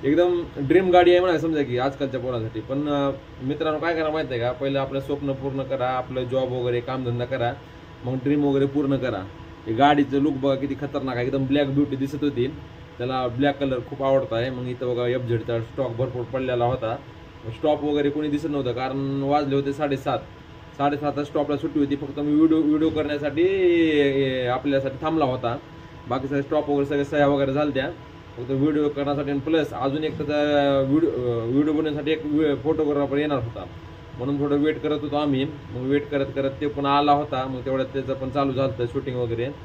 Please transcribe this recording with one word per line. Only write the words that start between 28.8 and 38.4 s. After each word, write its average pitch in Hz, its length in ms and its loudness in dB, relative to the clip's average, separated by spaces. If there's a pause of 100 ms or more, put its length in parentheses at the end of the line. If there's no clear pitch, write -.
करण्यासाठी. 143 420 -2
आणि 139 80 0
plus 156 340 0
अजून 139 300 -2
एक 156 140 -4
त्याचा 147 720 2
व्हिडिओ, 156 220 4
अ, 120 360 -2
video 147 280 2
बनवण्यासाठी 151 380 0
एक 156 140 0
व्हि-, 151 300 2
photographer 143 640 0
येणार 147 200 0
होता, 104 280 -6 (520)
म्हणून 139 220 -2
थोडं 143 160 2
wait 151 260 2
करत 151 200 0
होतो 143 140 -4
आम्ही. 143 280 2
मग 127 380 -8
वेट 143 280 0
करत 139 160 0 (100)
करत 135 140 0 (120)
ते 147 60 -2
पण 143 180 -4
आला 143 260 4
होता. 143 380 0
मग 127 160 -6
तेवढ्यात 131 220 0
त्याचं 131 260 -4
पण 131 160 -6
चालू 139 220 0